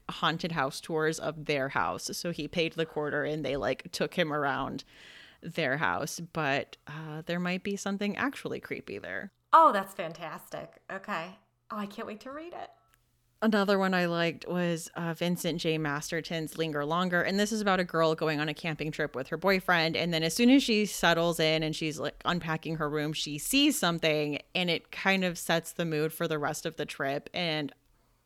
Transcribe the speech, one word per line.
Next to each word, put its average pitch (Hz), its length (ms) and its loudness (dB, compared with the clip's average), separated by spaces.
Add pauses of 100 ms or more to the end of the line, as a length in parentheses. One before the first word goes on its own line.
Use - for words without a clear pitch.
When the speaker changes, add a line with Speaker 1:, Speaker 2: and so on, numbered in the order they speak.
Speaker 1:
haunted 170 440 -2
house 139 280 -2
tours 156 380 0
of 151 280 -6
their 139 240 0
house. 87 420 0
So - 180 -4
he 156 160 -6
paid 160 280 0
the 160 120 -2
quarter 147 380 -2
and 151 200 -2
they, 139 120 0
like, 123 340 -2
took - 240 -2
him 165 180 0
around 135 520 -2 (580)
their 151 360 -2
house. 104 420 -2 (120)
But, 139 440 -2 (100)
uh, 156 400 -10
there 175 140 -4
might 180 240 -2
be 202 100 -4
something 202 420 -4
actually 196 440 -4
creepy - 380 -8
there. 95 340 -8 (200)
Speaker 2:
Oh, 311 200 10
that's 190 220 -2
fantastic. 165 840 -10 (120)
Okay. 190 440 -6 (360)
Oh, 220 40 -8
I 202 100 -4
can't 208 200 -10
wait 214 140 -12
to 254 100 -14
read 320 220 -12
it. - 180 -12 (720)
Speaker 1:
Another 202 380 4
one 190 160 4
I 175 120 4
liked 170 420 0
was, 170 480 0
uh, 170 180 -2
Vincent 175 460 0
J 160 180 2
Masterton's 156 800 -4
Linger 151 260 -2
Longer. 175 380 2
And 190 160 0
this 208 140 2
is 220 80 -2
about 196 180 2
a 180 60 0
girl 160 320 4
going 156 240 0
on 156 80 0
a 147 60 -4
camping 156 360 -4
trip 147 240 -2
with 127 140 -6
her 165 80 -4
boyfriend. 175 600 2
And 170 160 0
then 160 120 2
as 165 100 0
soon 240 160 8
as 269 140 10
she 214 220 4
settles 170 520 2
in 160 240 4
and 156 140 -2
she's, 160 240 -4
like, - 240 -6
unpacking 160 540 -2
her 151 120 -2
room, 151 220 -2
she 151 260 -6
sees 277 400 4
something, 156 640 0 (160)
and 180 120 2
it - 220 -2
kind 190 320 2
of 175 160 -2
sets 165 320 0
the 175 140 -2
mood 160 280 0
for 170 140 -4
the 156 100 -2
rest 147 300 -4
of 160 120 -4
the - 60 -4
trip. 139 480 -4
And 156 400 -2 (540)